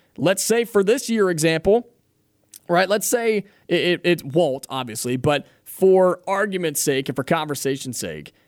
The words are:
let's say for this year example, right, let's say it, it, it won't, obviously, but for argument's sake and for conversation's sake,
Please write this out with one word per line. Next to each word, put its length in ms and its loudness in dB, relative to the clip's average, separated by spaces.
let's 260 0
say 220 0
for 180 0
this 260 0
year 220 2
example, 580 0
right, 200 2
let's 180 0
say 380 0
it, 120 0
it, 240 0
it 200 0
won't, 440 0
obviously, 480 -6
but 300 0
for 600 4
argument's 560 -2
sake 260 -2
and 60 -4
for 80 -4
conversation's 720 -4
sake, 360 -10